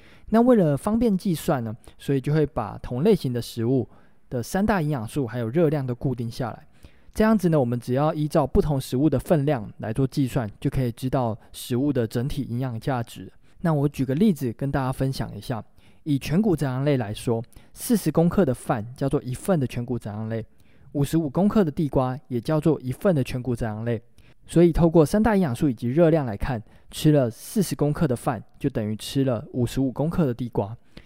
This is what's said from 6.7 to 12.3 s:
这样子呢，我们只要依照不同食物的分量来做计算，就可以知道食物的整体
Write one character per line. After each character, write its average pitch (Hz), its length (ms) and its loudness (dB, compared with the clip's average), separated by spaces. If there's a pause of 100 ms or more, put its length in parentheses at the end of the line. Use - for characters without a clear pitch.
这 - 80 -2
样 220 160 6
子 180 120 2
呢， 156 100 4
我 127 60 4
们 120 120 -2
只 123 180 -2
要 151 180 2
依 151 160 -2
照 147 180 2
不 208 140 2
同 147 180 0
食 - 160 -6
物 143 140 4
的 151 100 2
分 143 260 2
量 131 240 -2 (100)
来 107 120 -6
做 135 160 0
计 139 180 0
算， 120 320 -2
就 143 120 -2
可 139 120 -2
以 123 80 0
知 127 200 -6
道 123 280 0 (140)
食 - 240 -6
物 143 160 2
的 123 160 0
整 123 220 -4
体 135 140 -4